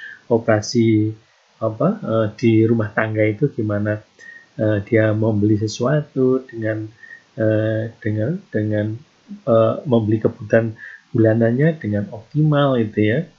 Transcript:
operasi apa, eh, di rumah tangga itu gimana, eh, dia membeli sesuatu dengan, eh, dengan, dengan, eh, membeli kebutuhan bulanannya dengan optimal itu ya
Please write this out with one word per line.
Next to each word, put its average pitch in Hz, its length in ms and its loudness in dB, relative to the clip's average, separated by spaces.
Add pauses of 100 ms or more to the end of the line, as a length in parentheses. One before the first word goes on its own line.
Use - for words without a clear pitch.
(260)
operasi 110 880 2 (480)
apa, 113 260 -2 (140)
eh, 113 320 0
di 113 320 4
rumah 113 240 0
tangga 110 320 -2
itu 107 320 0
gimana, 107 480 -2 (560)
eh, 107 240 0
dia 110 320 2
membeli 107 480 2
sesuatu 131 800 0
dengan, 110 480 -6 (480)
eh, 110 640 0
dengan, 110 480 -4
dengan, 107 480 -2 (320)
eh, 113 460 0 (100)
membeli 113 320 2
kebutuhan 113 560 0 (400)
bulanannya 117 640 2
dengan 104 320 -4
optimal 143 720 0
itu 107 240 0
ya 127 340 -2